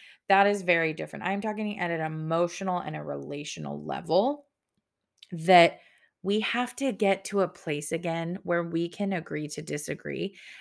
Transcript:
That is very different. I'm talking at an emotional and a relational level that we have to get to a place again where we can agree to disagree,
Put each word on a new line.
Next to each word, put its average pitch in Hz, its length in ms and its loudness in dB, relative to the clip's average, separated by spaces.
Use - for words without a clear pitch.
That 196 180 8
is 202 140 2
very 170 320 2
different. 156 320 -8
I'm 196 160 -2
talking 214 400 -6
at 175 100 -2
an 160 120 -2
emotional 170 800 -2
and 156 140 -6
a 151 80 -8
relational 147 800 -8
level 180 640 0
that 170 460 8
we 202 180 2
have 240 360 -2
to 269 160 0
get 196 340 2
to 202 140 0
a 175 80 4
place 151 420 -6
again 165 520 -2
where 170 200 0
we 170 280 -2
can 196 240 -2
agree 156 340 -4
to 151 140 -8
disagree, 151 760 -6